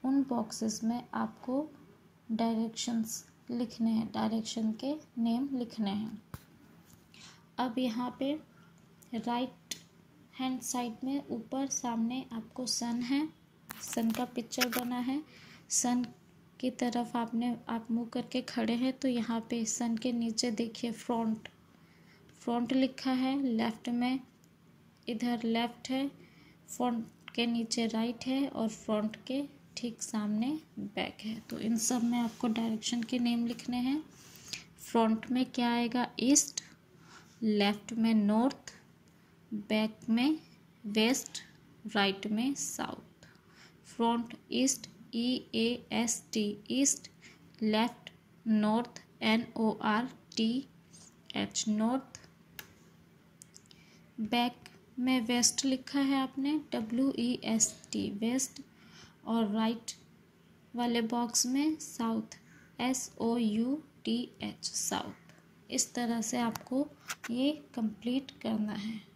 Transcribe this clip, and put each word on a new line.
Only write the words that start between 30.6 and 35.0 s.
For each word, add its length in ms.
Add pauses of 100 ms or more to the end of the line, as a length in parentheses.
back 420
है। 200
तो 180
इन 200
सब 260
में 140
आपको 300
direction 540
के 160
name 280
लिखने 300
हैं। 260 (760)
Front 500